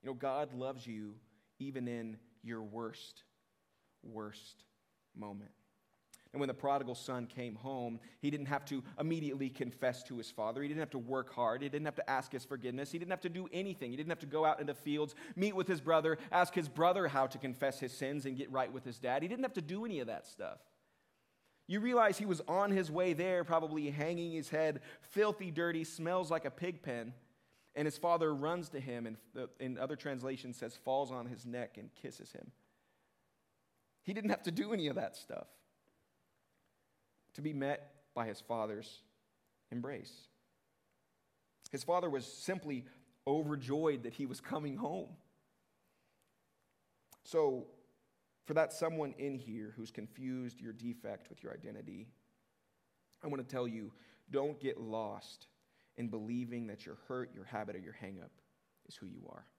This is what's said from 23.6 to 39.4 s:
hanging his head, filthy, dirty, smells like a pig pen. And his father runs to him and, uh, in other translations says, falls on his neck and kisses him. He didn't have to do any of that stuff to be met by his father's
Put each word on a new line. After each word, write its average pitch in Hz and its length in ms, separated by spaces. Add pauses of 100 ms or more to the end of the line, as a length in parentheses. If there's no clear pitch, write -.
hanging 170 400
his 160 180
head, 156 300 (220)
filthy, 208 500
dirty, 165 320
smells 165 480
like 160 140
a 131 60
pig 175 300
pen. 120 320 (600)
And 151 120
his 147 120
father 165 380
runs 156 360
to 139 100
him 120 260
and, 113 80 (180)
uh, 127 140 (140)
in 127 160
other 139 180
translations 131 640
says, 113 180
falls 131 340
on 123 160
his 120 200
neck 120 320
and 104 180
kisses - 380
him. - 180 (1500)
He 185 80
didn't 208 180
have 208 140
to 180 80
do 208 220
any 175 140
of 135 100
that - 180
stuff - 320 (1900)
to 147 60
be 156 120
met 139 400 (200)
by 117 140
his 104 140
father's 110 600 (680)